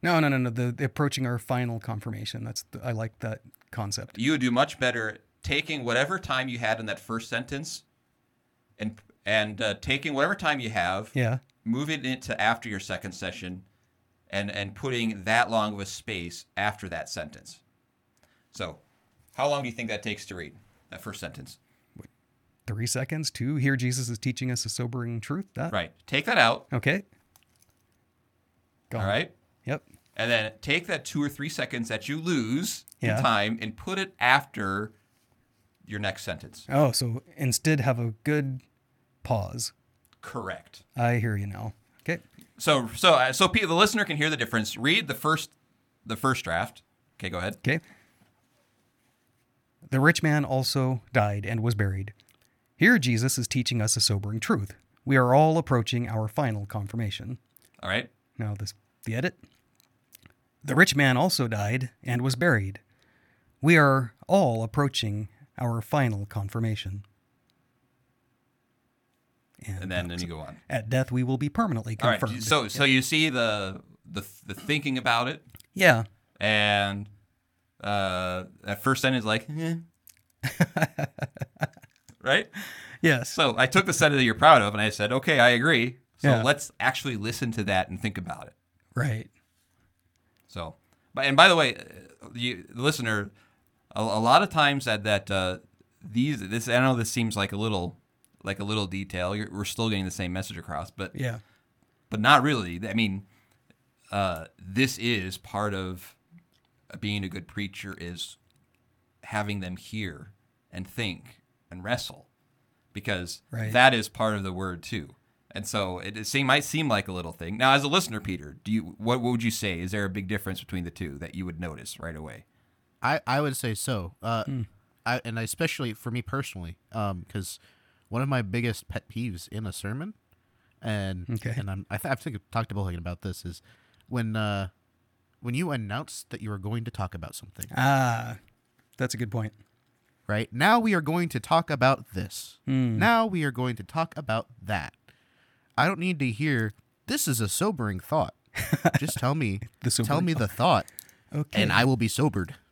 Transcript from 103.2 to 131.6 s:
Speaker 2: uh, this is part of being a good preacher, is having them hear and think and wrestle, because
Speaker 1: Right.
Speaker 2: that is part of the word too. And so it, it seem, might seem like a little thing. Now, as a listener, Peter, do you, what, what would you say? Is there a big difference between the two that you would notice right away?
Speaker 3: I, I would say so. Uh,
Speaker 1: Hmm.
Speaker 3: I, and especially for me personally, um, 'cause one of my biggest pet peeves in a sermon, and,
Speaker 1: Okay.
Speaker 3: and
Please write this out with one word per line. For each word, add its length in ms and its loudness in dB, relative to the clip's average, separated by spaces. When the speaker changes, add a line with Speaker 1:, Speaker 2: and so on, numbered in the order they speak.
Speaker 2:
uh, 340 -2
this 400 0
is 400 -2
part 360 -4
of 420 -6
being 240 -2
a 60 -4
good 180 -12
preacher, 500 -10
is 380 -12
having 380 -4
them 160 -8
hear 540 -10
and 160 -10
think 500 -8
and 120 -14
wrestle, 440 -6
because 580 -6
Speaker 1:
Right. 200 -4
Speaker 2:
that 220 8
is 160 0
part 260 0
of 60 -2
the 100 -4
word 300 -6
too. 280 -8
And 160 -8
so 320 -2
it, 180 -10
it 100 -8
seem, 200 2
might 160 6
seem 240 0
like 200 2
a 40 -8
little 200 -6
thing. 260 -8
Now, 160 6
as 100 4
a 40 -2
listener, 320 0
Peter, 440 -8
do 80 -2
you, 260 -2
what, 240 0
what 100 0
would 120 0
you 80 2
say? 280 -4
Is 120 -4
there 140 -2
a 40 -2
big 180 -6
difference 340 -6
between 220 -8
the 80 -8
two 280 -10
that 160 -12
you 100 -6
would 140 -10
notice 400 -10
right 160 -10
away? 300 -16
Speaker 3:
I, 240 0
I 140 0
would 160 -2
say 180 -2
so. 480 -4
Uh, 220 -2
Speaker 1:
Hmm. 160 -4
Speaker 3:
I, 180 -2
and 160 -6
especially 540 -2
for 180 -8
me 100 -4
personally, 560 -8
um, 380 -4
'cause 300 -8
one 120 -2
of 80 0
my 140 2
biggest 440 -2
pet 220 -8
peeves 400 -6
in 160 -6
a 80 -6
sermon, 400 -8
and, 500 -4
Speaker 1:
Okay. 240 -4
Speaker 3:
and 140 -4